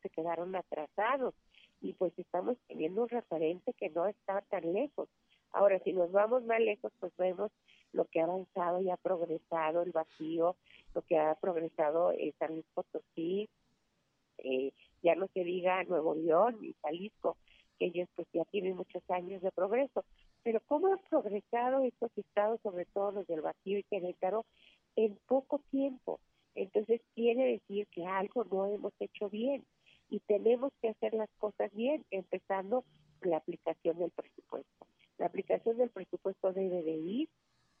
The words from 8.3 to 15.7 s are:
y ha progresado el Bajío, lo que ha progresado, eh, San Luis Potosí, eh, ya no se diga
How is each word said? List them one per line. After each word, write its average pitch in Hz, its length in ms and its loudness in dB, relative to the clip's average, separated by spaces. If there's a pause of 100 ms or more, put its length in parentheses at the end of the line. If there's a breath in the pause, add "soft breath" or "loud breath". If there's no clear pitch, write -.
y 185 80 0
ha 180 60 -2
progresado 165 840 0
el 175 100 -4
Bajío, 165 640 0 (380 loud breath)
lo 175 80 -2
que - 160 4
ha 156 180 4
progresado, 165 760 2
eh, - 260 -4
San 160 140 -4
Luis 160 220 -8
Potosí, 180 720 -4 (920)
eh, 131 340 -2 (300 soft breath)
ya 165 120 6
no 190 180 0
se 196 120 0
diga 185 400 0